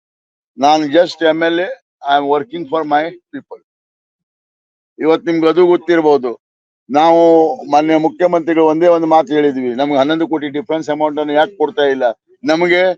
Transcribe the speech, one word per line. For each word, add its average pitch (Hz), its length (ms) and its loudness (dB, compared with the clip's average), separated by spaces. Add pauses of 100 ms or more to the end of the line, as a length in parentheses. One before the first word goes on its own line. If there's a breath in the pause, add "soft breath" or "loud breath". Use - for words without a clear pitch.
(580)
ನಾನು 151 260 2
just 160 420 0
ಎಮ್ 160 180 0
ಎಲ್ 170 160 0
ಎ, 196 240 -8 (340)
I 143 40 0
am 143 80 -4
working 147 400 -4
for 160 140 -4
my 151 260 -2
people. - 560 -20 (1300)
ಇವತ್ತು 160 320 0
ನಿಮ್ಗೆ 160 180 0
ಅದು 175 160 4
ಗೊತ್ತಿರ್ಬೋದು. 156 760 0 (500)
ನಾವು 165 680 4 (160)
ಮಾನ್ಯ 156 240 2
ಮುಖ್ಯಮಂತ್ರಿಗಳು 160 680 0
ಒಂದೇ 160 220 2
ಒಂದು 165 200 2
ಮಾತು 160 260 2
ಹೇಳಿದ್ವಿ, 135 420 -2
"ನಮ್ಗೆ 143 220 -2
ಹನ್ನೊಂದು 160 300 0
ಕೋಟಿ 147 220 -6
ಡಿಫರೆನ್ಸ್ 147 400 -6
ಅಮೌಂಟ್ 151 300 -4
ಅನ್ನು 147 140 -4
ಯಾಕೆ 151 220 0
ಕೊಡ್ತಾ 147 260 -2
ಇಲ್ಲ?" 135 220 0 (400)
ನಮಗೆ 175 540 0